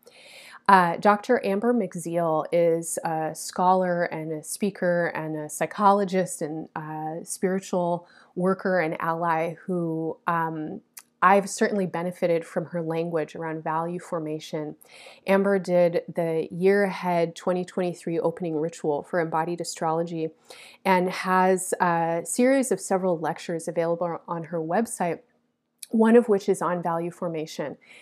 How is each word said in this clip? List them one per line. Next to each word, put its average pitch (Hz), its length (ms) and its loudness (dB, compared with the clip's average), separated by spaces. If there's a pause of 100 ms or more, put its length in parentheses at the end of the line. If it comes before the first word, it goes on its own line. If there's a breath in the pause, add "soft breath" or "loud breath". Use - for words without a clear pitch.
(680 loud breath)
Uh, 180 300 6
Doctor 208 480 4
Amber 202 280 0
McZeal 170 800 -2
is 170 540 2
a 160 280 -2
scholar 180 680 2
and 156 300 -4
a 156 100 -8
speaker 175 720 -2
and 156 220 -6
a 151 120 -8
psychologist 190 960 2
and 160 320 -6
a 156 480 -8
spiritual 180 840 -2 (260 loud breath)
worker 185 460 0
and 160 200 -2
ally 165 540 0 (120)
who, 160 500 -2 (100)
um, 165 540 -2 (400)
I've 196 300 6
certainly 202 360 0
benefited 170 580 -2
from 185 220 -6
her 175 140 -6
language 160 540 -4
around 160 300 -8
value 165 340 -2
formation. 156 800 -8 (500 loud breath)
Amber 196 320 4
did 175 480 2
the 165 460 -2
Year 196 320 4
Ahead 175 500 0
twenty 180 300 -2
twenty-three 175 560 -4
opening 165 340 -2
ritual 156 480 -2
for - 160 -2
Embodied 165 420 -2
Astrology 165 680 -2 (560 loud breath)
and 185 260 4
has 185 680 2
a 170 440 2
series 262 460 2
of 185 100 0
several 185 380 0
lectures 165 480 -4
available 170 640 -2
on 165 160 -6
her 165 160 -6
website, 175 580 -2 (720)
one 220 240 6
of 233 140 8
which 202 200 2
is 190 140 0
on 170 220 -2
value 170 260 -2
formation. 160 680 -8 (240 loud breath)